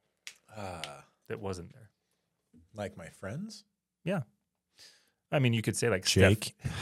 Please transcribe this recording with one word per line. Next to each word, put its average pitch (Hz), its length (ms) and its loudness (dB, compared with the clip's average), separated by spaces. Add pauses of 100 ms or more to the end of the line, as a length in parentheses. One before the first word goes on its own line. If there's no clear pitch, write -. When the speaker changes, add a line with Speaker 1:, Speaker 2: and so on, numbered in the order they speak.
(560)
Speaker 1:
Uh, 92 260 -10 (460)
Speaker 2:
That 113 120 -10
wasn't 92 340 -10
there. 104 160 -20 (840)
Speaker 1:
like 101 240 -10
my - 100 -14
friends? 160 560 -12 (400)
Speaker 2:
Yeah. 175 180 -4 (1120)
I 156 80 2
mean, 123 140 4
you 113 80 0
could - 140 0
say, 123 140 0
like, 95 160 0
Steph 95 240 8
Speaker 1:
Jake - 260 2 (260)